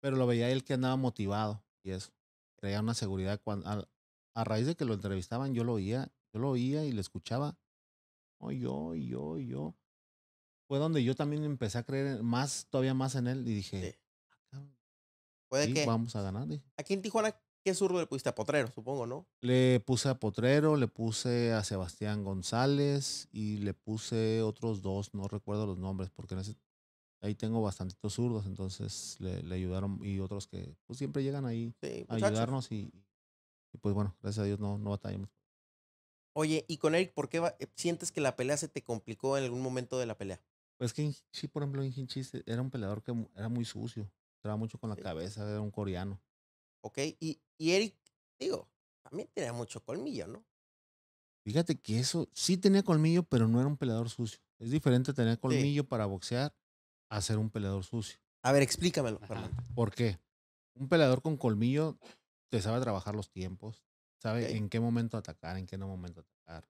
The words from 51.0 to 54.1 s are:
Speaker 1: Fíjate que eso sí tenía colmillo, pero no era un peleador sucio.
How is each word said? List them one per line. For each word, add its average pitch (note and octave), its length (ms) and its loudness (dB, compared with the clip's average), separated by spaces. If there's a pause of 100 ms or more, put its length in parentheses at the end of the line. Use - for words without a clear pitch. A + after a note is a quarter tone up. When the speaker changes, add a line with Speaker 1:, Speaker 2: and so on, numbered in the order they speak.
Speaker 1:
Fíjate D#3 340 2
que A2 200 0
eso C#3 340 0
sí - 240 2
tenía G3 260 6
colmillo, E3 400 6
pero A2+ 240 6
no A#2 120 6
era C3 80 4
un D3 100 0
peleador A#2 320 0
sucio. A2+ 300 -6 (200)